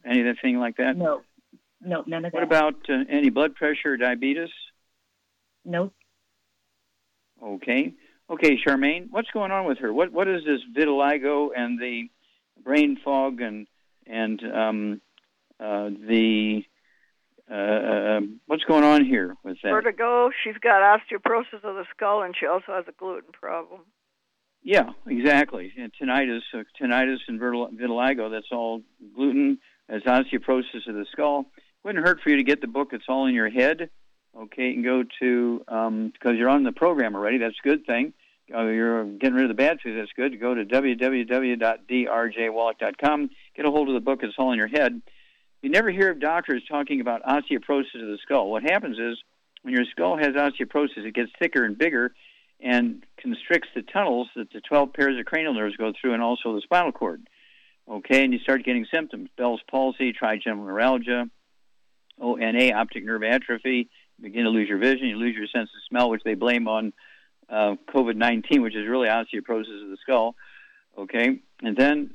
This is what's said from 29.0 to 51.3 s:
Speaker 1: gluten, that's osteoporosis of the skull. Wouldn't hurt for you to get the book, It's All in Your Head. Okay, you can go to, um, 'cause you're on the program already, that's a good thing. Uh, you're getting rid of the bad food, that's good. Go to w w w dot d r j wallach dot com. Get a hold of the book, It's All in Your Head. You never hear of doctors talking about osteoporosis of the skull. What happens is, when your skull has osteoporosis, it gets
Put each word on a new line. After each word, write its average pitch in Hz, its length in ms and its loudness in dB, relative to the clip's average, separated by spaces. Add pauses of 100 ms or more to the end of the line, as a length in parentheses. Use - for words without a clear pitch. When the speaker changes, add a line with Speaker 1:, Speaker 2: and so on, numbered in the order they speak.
Speaker 1:
gluten, 139 440 2 (280)
that's 107 200 -8
osteoporosis 127 840 0
of 110 60 -8
the 101 180 -6
skull. 143 380 -2 (320)
Wouldn't 185 240 -2
hurt 180 160 2
for 151 80 2
you 147 60 6
to 139 60 4
get 147 200 2
the 131 40 -6
book, 135 280 -4
It's 113 140 -12
All 135 180 0
in 127 80 2
Your 110 160 2
Head. 151 400 0 (440)
Okay, 117 340 -6
you 127 40 -2
can 123 100 -2
go 127 220 2 (160)
to, 120 480 2
um, 113 500 -2
'cause 120 180 0
you're 120 120 2
on 139 160 6
the 120 80 0
program 143 420 2
already, 104 220 0
that's 113 260 -2
a 139 60 2
good 151 160 2
thing. 127 300 -2 (380)
Uh, 117 120 -2
you're 113 400 0
getting 104 300 0
rid 131 100 4
of 127 40 2
the 110 60 -2
bad 143 280 2
food, 113 160 -8
that's 107 140 -10
good. 123 280 -4
Go 123 140 -2
to 113 100 -2
w 127 320 2
w 127 300 0
w 123 300 0
dot 113 300 0
d 123 200 0
r 117 240 0
j 113 180 -2
wallach 113 300 0
dot 104 200 -4
com. 147 320 0 (240)
Get 147 120 -4
a 147 40 4
hold 147 180 2
of 135 60 0
the 120 60 0
book, 135 220 -2
It's 107 160 -6
All 131 140 2
in 117 60 0
Your 107 80 2
Head. 120 360 0 (600)
You 139 80 -4
never 208 200 4
hear 190 200 4
of 156 100 -6
doctors 151 480 0
talking 143 320 -2
about 117 220 -2
osteoporosis 139 720 -2
of 113 140 -10
the 104 140 -8
skull. 117 280 2
What 110 120 -2
happens 160 360 0
is, 117 240 -6 (400)
when 127 100 -6
your 123 120 2
skull 170 320 0
has 143 180 2
osteoporosis, 143 720 0
it 110 100 -10
gets 120 240 -2